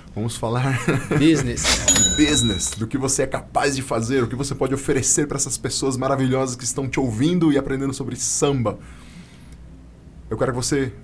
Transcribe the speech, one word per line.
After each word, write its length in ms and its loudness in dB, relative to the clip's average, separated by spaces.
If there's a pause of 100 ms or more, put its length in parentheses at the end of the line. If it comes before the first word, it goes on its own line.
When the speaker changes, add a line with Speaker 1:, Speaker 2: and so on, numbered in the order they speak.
(140)
Speaker 1:
Vamos 220 -4
falar 440 0 (160)
<laughs> 220 -4
Speaker 2:
Business. 640 2 (320)
Speaker 1:
de 80 6
business, 540 2
do 80 -2
que 100 -2
você 280 0
é 20 0
capaz 500 0
de 60 -2
fazer, 400 0
o 40 2
que 100 -4
você 180 -4
pode 180 0
oferecer 540 2
pra 100 -4
essas 220 -2
pessoas 400 -2
maravilhosas 580 2
que 80 -10
estão 240 -4
te 100 -4
ouvindo 540 2
e 60 4
aprendendo 340 -2
sobre 240 -6
samba. 600 0 (1600)
Eu 40 -4
quero 120 0
que 60 -2
você 360 0 (120)